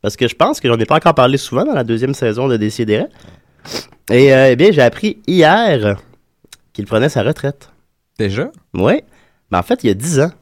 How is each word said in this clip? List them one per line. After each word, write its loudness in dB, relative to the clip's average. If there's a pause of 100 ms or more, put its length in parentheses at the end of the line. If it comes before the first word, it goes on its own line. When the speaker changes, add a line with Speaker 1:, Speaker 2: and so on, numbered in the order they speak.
Speaker 1:
parce -6
que -2
je -6
pense -2
que -4
j'en 2
ai -2
pas 0
encore 2
parlé 2
souvent -4
dans -4
la -2
deuxième -4
saison -4
de 0
Décideret. -2 (1000)
Et, 6
euh, 6
eh 2
bien, 4
j'ai 2
appris 0 (100)
hier 2 (760)
qu'il -8
prenait 0
sa -2
retraite. -6 (500)
Speaker 2:
Déjà ? -4 (260)
Speaker 1:
Oui, 0 (500)
mais -2
en -2
fait, -4
il 0
y 2
a 2
dix -4
ans. 0 (100)